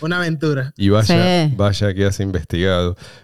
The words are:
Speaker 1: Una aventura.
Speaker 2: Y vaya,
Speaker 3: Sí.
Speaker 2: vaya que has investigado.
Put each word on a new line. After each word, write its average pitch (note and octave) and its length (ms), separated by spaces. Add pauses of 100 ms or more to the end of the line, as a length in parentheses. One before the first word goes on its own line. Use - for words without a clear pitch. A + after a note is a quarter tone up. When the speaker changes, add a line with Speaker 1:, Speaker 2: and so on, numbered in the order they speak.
Speaker 1:
Una E3+ 160
aventura. D3+ 580
Speaker 2:
Y G2 140
vaya, E3+ 580
Speaker 3:
Sí. C#3+ 80
Speaker 2:
vaya G2+ 380
que G2 120
has G2 140
investigado. F2+ 760 (260)